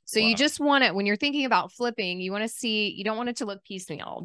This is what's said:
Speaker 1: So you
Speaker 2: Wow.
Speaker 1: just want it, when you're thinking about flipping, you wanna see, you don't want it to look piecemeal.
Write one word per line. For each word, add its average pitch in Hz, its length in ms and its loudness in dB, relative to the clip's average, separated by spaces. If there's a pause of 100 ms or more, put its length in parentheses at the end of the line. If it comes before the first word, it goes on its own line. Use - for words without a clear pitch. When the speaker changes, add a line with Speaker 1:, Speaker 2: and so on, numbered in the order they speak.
Speaker 1:
So - 140 0
you 220 140 6
Speaker 2:
Wow. - 20 0
Speaker 1:
just 294 240 2
want 285 240 4
it, 185 100 4
when 202 140 0
you're 208 80 2
thinking 285 300 0
about 190 260 2
flipping, 202 500 -4
you 185 100 -4
wanna 214 160 -2
see, 214 480 -2
you 196 80 -8
don't 214 140 0
want 240 120 -4
it 240 80 -6
to 240 80 -4
look 196 180 -8
piecemeal. - 600 -10